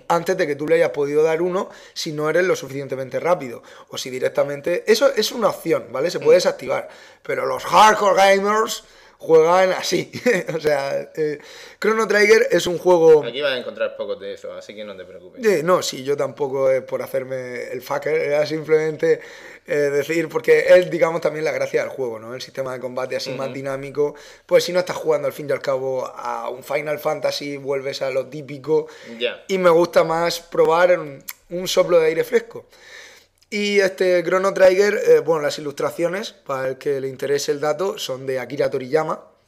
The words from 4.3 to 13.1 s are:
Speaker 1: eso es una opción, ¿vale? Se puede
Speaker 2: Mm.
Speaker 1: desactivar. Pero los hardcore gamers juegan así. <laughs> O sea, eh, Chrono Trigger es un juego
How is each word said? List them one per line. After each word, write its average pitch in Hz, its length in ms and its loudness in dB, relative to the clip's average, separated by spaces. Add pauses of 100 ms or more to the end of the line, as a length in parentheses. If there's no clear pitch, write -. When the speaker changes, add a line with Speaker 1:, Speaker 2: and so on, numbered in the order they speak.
Speaker 1:
eso 262 260 4
es 214 200 -2
una 226 160 0
opción, 151 420 -2
¿vale? 135 180 -2
Se 160 100 -6
puede 156 180 6
Speaker 2:
Mm. 180 60 4
Speaker 1:
desactivar. 135 440 -2 (360)
Pero 127 220 -4
los 127 200 -4
hardcore 202 500 6
gamers 196 680 2 (320)
juegan 175 560 6
así. 151 380 -4
<laughs> 180 460 -2
O - 20 -6
sea, 143 560 -2
eh, 151 220 -4 (420)
Chrono 220 280 0
Trigger 208 420 6
es 175 160 2
un 175 140 -4
juego 160 440 8